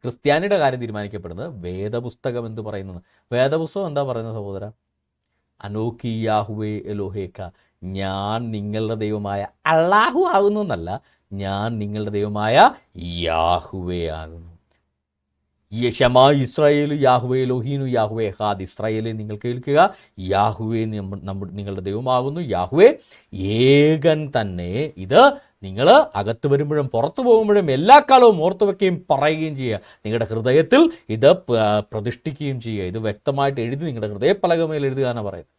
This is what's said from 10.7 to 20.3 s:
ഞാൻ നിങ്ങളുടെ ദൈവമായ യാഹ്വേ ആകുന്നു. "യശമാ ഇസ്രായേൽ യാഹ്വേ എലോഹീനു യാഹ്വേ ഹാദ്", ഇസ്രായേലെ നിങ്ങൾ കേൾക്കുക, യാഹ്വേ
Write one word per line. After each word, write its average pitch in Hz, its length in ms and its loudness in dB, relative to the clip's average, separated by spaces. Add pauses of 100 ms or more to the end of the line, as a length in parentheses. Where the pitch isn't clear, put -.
ഞാൻ 101 460 -4
നിങ്ങളുടെ 104 320 -6
ദൈവമായ 107 600 4 (260)
യാഹ്വേ 85 1120 -2
ആകുന്നു. 80 500 -12 (1160)
"യശമാ 123 560 4
ഇസ്രായേൽ 147 720 2
യാഹ്വേ 127 400 2
എലോഹീനു 127 420 -4
യാഹ്വേ 110 560 -2
ഹാദ്", 101 220 -2
ഇസ്രായേലെ 110 500 -6
നിങ്ങൾ 107 320 -10
കേൾക്കുക, 139 500 2 (240)
യാഹ്വേ 107 680 -2